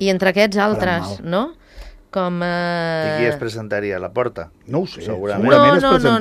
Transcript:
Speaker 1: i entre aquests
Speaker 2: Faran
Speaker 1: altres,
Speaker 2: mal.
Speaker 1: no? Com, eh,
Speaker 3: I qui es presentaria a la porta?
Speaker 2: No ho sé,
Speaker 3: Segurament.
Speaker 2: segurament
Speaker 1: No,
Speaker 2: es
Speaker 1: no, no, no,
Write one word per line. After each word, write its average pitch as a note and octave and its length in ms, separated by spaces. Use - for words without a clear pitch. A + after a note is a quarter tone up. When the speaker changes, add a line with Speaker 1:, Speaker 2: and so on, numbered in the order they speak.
Speaker 1:
i G3 100
entre F#3 240
aquests G#3 240
Speaker 2:
Faran G#3 160
Speaker 1:
altres, E3+ 480
Speaker 2:
mal. E3 80
Speaker 1:
no? G3 140
Com, F3+ 320
eh, E3+ 760
Speaker 3:
I - 40
qui A#2+ 80
es - 80
presentaria G#2 600
a F2+ 40
la F2+ 140
porta? A#2 340
Speaker 2:
No C3+ 120
ho F#3+ 60
sé, - 160
Speaker 3:
Segurament. G2+ 480
Speaker 2:
segurament C#4+ 220
Speaker 1:
No, C#4+ 40
Speaker 2:
es C#4 60
Speaker 1:
no, C4+ 80
no, C4 80
no, - 0